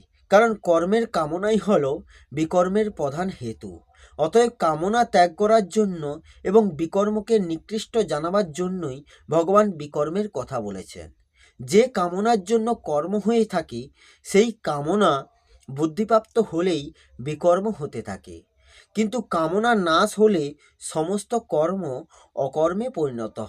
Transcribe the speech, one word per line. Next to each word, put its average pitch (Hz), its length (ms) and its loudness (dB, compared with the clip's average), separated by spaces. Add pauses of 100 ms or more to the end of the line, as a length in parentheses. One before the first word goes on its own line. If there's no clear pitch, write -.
(320)
কারণ 220 200 6 (100)
কর্মের 180 480 2
কামনাই 185 500 0
হল 175 260 2 (460)
বিকর্মের 180 600 0
প্রধান 156 380 -4
হেতু। 110 420 -12 (480)
অতএব 233 400 4
কামনা 180 460 0
ত্যাগ 175 300 4
করার 208 340 4
জন্য 190 340 -2 (400)
এবং 202 200 6 (100)
বিকর্মকে 208 680 0
নিকৃষ্ট 170 520 -8 (120)
জানাবার 165 460 -2
জন্যই 165 480 -6 (300)
ভগবান 175 420 4
বিকর্মের 156 580 -4
কথা 127 320 -8
বলেছেন। 95 460 -12 (520)
যে 135 300 4
কামনার 202 540 0
জন্য 220 240 0 (160)
কর্ম 156 360 -2
হয়ে 220 260 2
থাকে, 156 360 -6 (440)
সেই 220 240 4 (140)
কামনা 160 480 0 (580)
বুদ্ধিপ্রাপ্ত 165 680 -2
হলেই 170 440 -2 (360)
বিকর্ম 175 520 0
হতে 113 300 -10
থাকে, 95 360 -14 (580)
কিন্তু 220 220 -2 (120)
কামনা 180 500 0
নাশ 175 380 2
হলে 208 260 4 (380)
সমস্ত 170 500 -4 (180)
কর্ম 170 340 0 (520)
অকর্মে 160 540 -2
পরিণত 120 480 -6 (120)